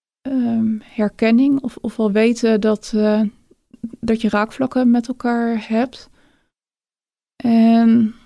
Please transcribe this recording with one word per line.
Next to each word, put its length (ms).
ehm, 600
herkenning 800
of, 200
of 140
wel 160
weten 500
dat, 340
eh, 260
dat 220
je 80
raakvlakken 640
met 160
elkaar 640
hebt. 400
En 720